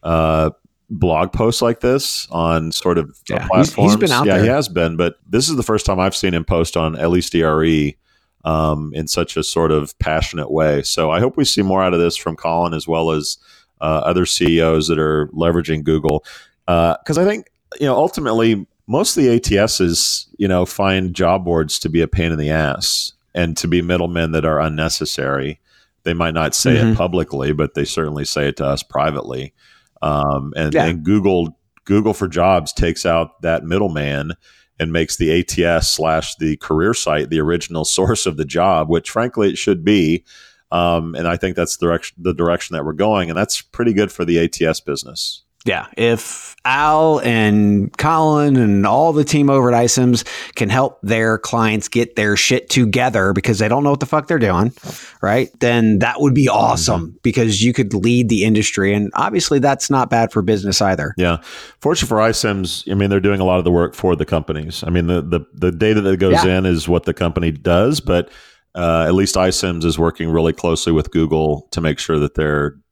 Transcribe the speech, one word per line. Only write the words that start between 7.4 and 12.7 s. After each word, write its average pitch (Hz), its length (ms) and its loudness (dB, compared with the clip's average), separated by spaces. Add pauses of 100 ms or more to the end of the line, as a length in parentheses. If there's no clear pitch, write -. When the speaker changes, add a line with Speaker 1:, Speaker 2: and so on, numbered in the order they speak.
Speaker 1:
R 78 200 2
E, 78 340 0 (480)
um, 78 500 -2
in 76 120 -6
such - 280 -4
a 80 80 -4
sort 82 280 0
of 73 280 -2
passionate 78 520 -2
way. 76 320 0
So 80 280 -2
I 85 80 2
hope 123 180 0
we 147 80 2
see - 160 -2
more 95 220 0
out 92 100 2
of 85 60 2
this 85 160 0
from 82 200 -6
Colin 85 380 -2